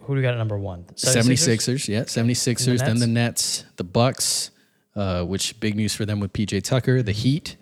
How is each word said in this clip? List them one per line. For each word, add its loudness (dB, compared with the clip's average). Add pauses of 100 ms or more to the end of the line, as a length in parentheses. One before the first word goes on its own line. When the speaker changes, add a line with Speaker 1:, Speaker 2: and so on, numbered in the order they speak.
Speaker 1:
who -4
do 0
we 0
got 2
at -4
number -2
one? -8 (100)
Speaker 2:
Seventy-sixers, 2
yeah, 0
seventy-sixers, 0
Speaker 1:
And 0
the 2
Speaker 2:
then 2
the 2
Speaker 1:
Nets? 0
Speaker 2:
Nets, -20
the -6
Bucks, 0 (440)
uh, 0
which -4
big -2
news 0
for -4
them -2
with -4
P 0
J -2
Tucker, 2
the 0
Heat 0